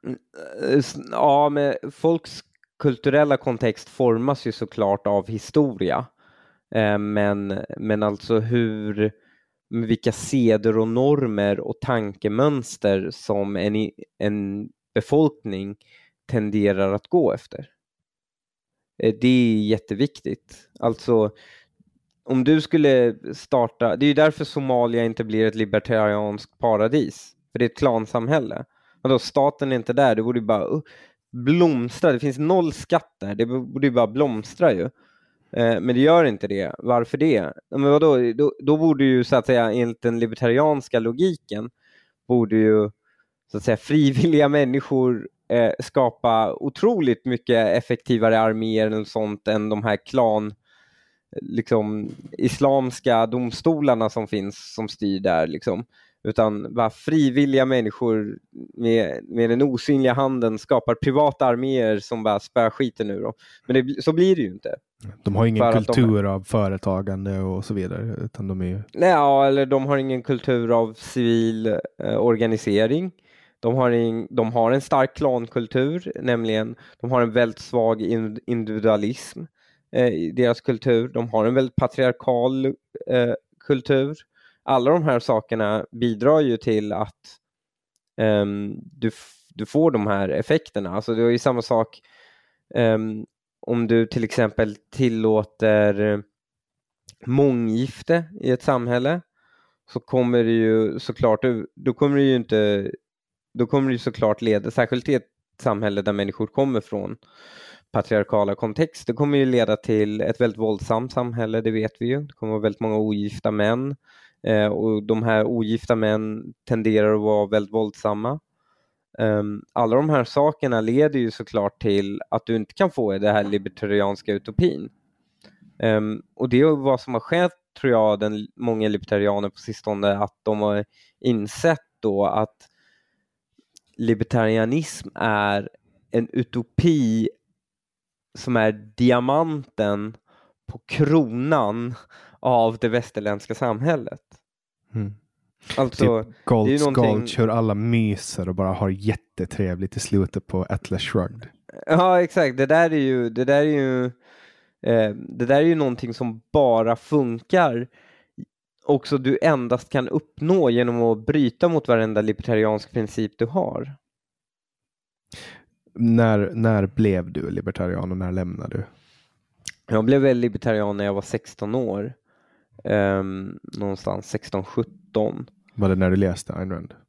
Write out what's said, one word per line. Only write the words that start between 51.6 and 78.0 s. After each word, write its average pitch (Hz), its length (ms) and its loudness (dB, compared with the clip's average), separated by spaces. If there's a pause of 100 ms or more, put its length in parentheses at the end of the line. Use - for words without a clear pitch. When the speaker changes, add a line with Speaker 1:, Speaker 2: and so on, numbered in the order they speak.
Speaker 1:
islamska 127 960 2
domstolarna 123 840 0
som 110 160 -6
finns, 101 480 -8
som 107 140 -6
styr 98 320 -4
där, 85 260 2
liksom. 90 380 -6 (400)
Utan 107 500 -2
bara 117 160 0
frivilliga 139 720 2
människor 110 760 -2 (360)
med, 110 540 0
med 117 220 0
den 123 120 2
osynliga 135 500 2
handen 123 460 0
skapar 120 360 0
privata 139 520 2
arméer 120 520 0
som 110 240 -8
bara 104 180 0
spär 113 300 0
skiten 113 400 -4
ur 98 120 -6
dem. 110 100 -6 (340)
Men 127 80 0
det 131 80 6
bli-, 135 200 -6
så 160 100 2
blir 180 240 4
det 151 60 -2
ju 101 60 -2
inte. - 280 -10 (460)
Speaker 2:
De 101 140 0
har 113 100 4
ingen 113 160 2
Speaker 1:
För 117 60 6 (100)
att 110 80 0
de 120 60 0
Speaker 2:
kultur 110 320 4
av 98 160 -2
företagande 95 1000 -2
och 95 240 -4
så 107 100 -8
vidare, 95 500 -6
utan 104 240 -10
de 92 120 -6
är 90 60 -4
ju 95 160 -6 (120)
Speaker 1:
Nej, 185 160 2
ja, 139 360 4
eller 139 200 2
de 135 200 0
har 143 100 0
ingen 131 260 -2
kultur 120 580 0
av 113 140 -2
civil, 113 720 0 (360)
eh, 110 140 -2
organisering. 113 920 2 (500)
De 117 140 0
har 127 160 2
ing-, 117 400 0
de 113 220 0
har 117 200 2
en 135 80 2
stark 135 360 0
klankultur, 131 960 -2 (100)
nämligen 113 540 -2 (240)
de 120 100 -6
har 127 120 2
en 113 100 0
väldigt 117 260 0
svag 113 440 0